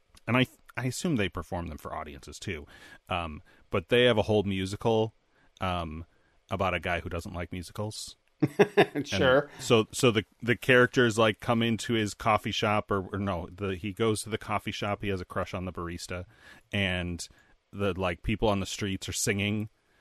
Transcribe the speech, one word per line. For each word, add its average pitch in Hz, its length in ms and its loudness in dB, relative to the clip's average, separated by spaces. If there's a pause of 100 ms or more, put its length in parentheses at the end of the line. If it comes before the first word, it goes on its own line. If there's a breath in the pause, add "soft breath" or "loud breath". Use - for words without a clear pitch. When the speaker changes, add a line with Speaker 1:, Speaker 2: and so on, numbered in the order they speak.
(260)
Speaker 1:
And 117 120 0
I, 127 100 4 (280)
I 120 100 -4
assume 139 320 -2
they 101 120 0
perform 87 380 -6
them 76 100 -10
for - 160 -12
audiences 76 460 -12
too. 76 260 -8 (440 loud breath)
Um, 85 320 -6 (280 soft breath)
but 98 200 -2
they 123 160 6
have 120 120 6
a 101 60 2
whole 107 200 2
musical, 104 720 0 (460)
um, 82 460 -4 (440)
about 95 240 0
a 87 60 -2
guy 85 220 -2
who 90 80 -10
doesn't 85 240 -8
like 87 180 -8
musicals. 104 640 -10 (260)
Speaker 2:
<laughs> 147 140 0 (380)
Speaker 1:
And 143 140 -4
Speaker 2:
Sure. 135 420 4 (100)
Speaker 1:
so, 113 320 4
so 123 200 4
the, 107 120 2 (180)
the 117 140 2
characters, 123 600 6
like, 110 220 4
come 117 240 0
into 117 300 -2
his 107 200 0
coffee 107 380 0
shop, 107 400 0
or, 98 200 0
or 98 80 -4
no, 92 340 -4
the, 95 220 -4
he 101 180 -8
goes 110 300 0
to 110 60 -12
the 107 80 -4
coffee 107 340 -4
shop. 101 300 -4
He 101 80 -4
has 92 120 -2
a 90 40 -8
crush - 280 -6
on 92 120 -6
the 92 80 -6
barista, 87 520 -8 (460 soft breath)
and 90 560 -2 (460 soft breath)
the, 98 260 -2
like, 90 240 -2
people 113 260 0
on 101 100 2
the 95 60 -2
streets 95 440 -6
are 101 40 -8
singing. 104 560 0 (320)